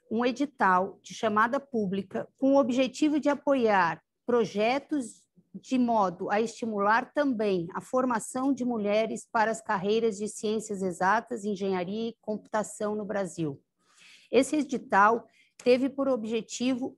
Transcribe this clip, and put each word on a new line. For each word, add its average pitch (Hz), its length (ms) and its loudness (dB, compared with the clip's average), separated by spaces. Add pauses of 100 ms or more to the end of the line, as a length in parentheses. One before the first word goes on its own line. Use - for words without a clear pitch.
um 233 160 0
edital 202 760 0
de - 120 -20
chamada 226 440 0
pública 208 720 -4 (100)
com 269 180 4
o 277 40 6
objetivo 262 580 2
de 277 120 0
apoiar 220 720 2 (220)
projetos 233 960 -2 (320)
de - 240 -4
modo 214 520 0
a 208 120 2
estimular 220 720 0
também 208 600 0
a - 60 -8
formação 254 720 -2
de 240 120 -4
mulheres 220 640 -2
para 226 200 2
as 220 100 -6
carreiras 214 560 0
de 208 100 -4
ciências 214 540 -4
exatas, 202 640 0
engenharia 196 640 -4
e 226 120 -12
computação 214 720 -6
no 214 120 -6
Brasil. 170 560 -6 (680)
Esse 269 280 2
edital 226 680 2 (380)
teve 254 260 4
por 277 200 -2
objetivo 240 880 -4